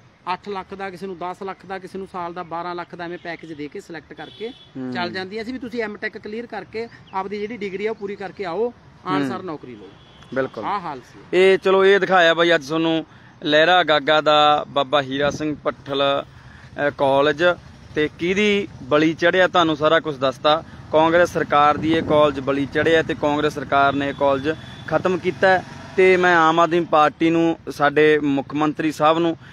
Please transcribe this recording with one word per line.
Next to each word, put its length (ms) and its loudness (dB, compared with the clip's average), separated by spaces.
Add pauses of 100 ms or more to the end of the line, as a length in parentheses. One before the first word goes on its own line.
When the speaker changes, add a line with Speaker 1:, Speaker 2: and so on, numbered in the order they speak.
(340)
Speaker 1:
ਅੱਠ 160 -10
ਲੱਖ 240 -10
ਦਾ, 160 -10
ਕਿਸੇ 180 -12
ਨੂੰ 100 -12
ਦਸ 260 -10
ਲੱਖ 220 -12
ਦਾ, 140 -10
ਕਿਸੇ 180 -14
ਨੂੰ 140 -10
ਸਾਲ 220 -8
ਦਾ 100 -10
ਬਾਰਾਂ 320 -8
ਲੱਖ 200 -10
ਦਾ, 80 -12
ਐਵੇਂ 200 -10
package 300 -12
ਦੇ 140 -10
ਕੇ 120 -14
select 340 -16
ਕਰਕੇ 360 -14
Speaker 2:
ਹੂੰ। 440 -12
Speaker 1:
ਚੱਲ 180 -4
ਜਾਂਦੀਆਂ 320 -8
ਸੀ 80 -10
ਵੀ 80 -10
ਤੁਸੀਂ 260 -6
M 60 -8
Tech 320 -10
clear 220 -10
ਕਰਕੇ 420 -12 (260)
ਆਪਦੀ 260 -6
ਜਿਹੜੀ 180 -8
degree 280 -6
ਆ 60 -2
ਉਹ 40 -6
ਪੂਰੀ 200 -10
ਕਰਕੇ 300 -12
ਆਓ, 280 -4 (320)
ਆਨਸਰ 300 -2
Speaker 2:
ਹੂੰ। 100 -12
Speaker 1:
ਨੌਕਰੀ 300 -12
ਲਓ। 120 -20 (480)
Speaker 2:
ਬਿਲਕੁਲ। 300 -4
Speaker 1:
ਆਹ 140 -4
ਹਾਲ 200 -10
ਸੀ। 380 -8
Speaker 2:
ਇਹ 200 6
ਚਲੋ, 280 2
ਇਹ 140 6
ਦਿਖਾਇਆ 340 4
ਬਾਈ 220 4
ਅੱਜ 120 -4
ਤੁਹਾਨੂੰ 380 0 (380)
ਲਹਿਰਾ 400 4
ਗਾਗਾ 380 2
ਦਾ 460 4
ਬਾਬਾ 340 0
ਹੀਰਾ 280 -2
ਸਿੰਘ 340 -6
ਭੱਠਲ, 600 -2
ਅ, 640 -8
college, 540 2 (520)
ਤੇ 140 0 (100)
ਕਿਹਦੀ 480 0 (160)
ਬਲੀ 300 2
ਚੜ੍ਹਿਆ 340 2
ਤੁਹਾਨੂੰ 300 2
ਸਾਰਾ 220 2
ਕੁਝ 160 -6
ਦੱਸਤਾ। 480 0 (280)
ਕਾਂਗਰਸ 420 4
ਸਰਕਾਰ 440 2
ਦੀ 160 0
ਇਹ 100 0
college 360 2
ਬਲੀ 340 -4
ਚੜ੍ਹਿਆ 280 2
ਤੇ 120 -4
ਕਾਂਗਰਸ 400 -2
ਸਰਕਾਰ 400 0
ਨੇ 160 -4
ਇਹ 40 -8
college 420 0 (320)
ਖਤਮ 300 0
ਕੀਤਾ 320 0
ਹੈ। 160 2 (320)
ਤੇ 200 6
ਮੈਂ 200 4
ਆਮ 220 4
ਆਦਮੀ 200 2
ਪਾਰਟੀ 500 2
ਨੂੰ, 280 2 (140)
ਸਾਡੇ 480 4
ਮੁੱਖ 340 -2
ਮੰਤਰੀ 380 -2
ਸਾਹਿਬ 280 2
ਨੂੰ 180 0 (160)